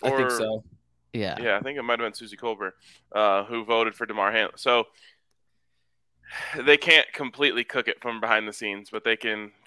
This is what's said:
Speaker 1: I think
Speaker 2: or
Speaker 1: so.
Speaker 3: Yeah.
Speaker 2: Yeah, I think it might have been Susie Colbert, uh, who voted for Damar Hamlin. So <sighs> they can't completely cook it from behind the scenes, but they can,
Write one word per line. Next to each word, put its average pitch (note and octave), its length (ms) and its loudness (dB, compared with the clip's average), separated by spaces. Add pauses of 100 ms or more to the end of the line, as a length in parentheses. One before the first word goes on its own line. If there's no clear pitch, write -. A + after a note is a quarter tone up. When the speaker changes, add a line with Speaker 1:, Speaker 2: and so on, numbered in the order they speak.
Speaker 1:
I B2 60 0
think C3+ 120 2
Speaker 2:
or B2+ 80 2
Speaker 1:
so. A2 340 -2 (500)
Speaker 3:
Yeah. G2+ 280 -4
Speaker 2:
Yeah, A2 160 0
I - 40 -2
think C#3 160 -8
it C3 60 -8
might A#2+ 160 0
have A#2 60 -4
been G#2+ 80 -8
Susie G2+ 240 -16
Colbert, G#2 380 -6 (380)
uh, G2+ 320 2
who A#2 200 -6
voted A2+ 300 2
for A#2 100 -6
Damar G#2+ 260 0
Hamlin. A2 260 0
So A#2+ 280 2 (1700)
<sighs> - 20 -
they C#3+ 180 8
can't D#3 360 6
completely B2+ 500 -2
cook B2 240 -4
it - 140 -4
from A#2 180 -6
behind A2 280 2
the G#2 60 -10
scenes, G2+ 360 -8
but G#2+ 140 -8
they A2+ 120 2
can, G#2+ 360 -6 (160)